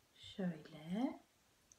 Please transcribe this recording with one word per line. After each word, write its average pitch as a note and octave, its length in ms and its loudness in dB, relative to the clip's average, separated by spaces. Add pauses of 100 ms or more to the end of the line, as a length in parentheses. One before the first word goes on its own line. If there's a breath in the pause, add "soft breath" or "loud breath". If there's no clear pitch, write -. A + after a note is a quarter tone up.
(400)
Şöyle. E3+ 800 0 (600)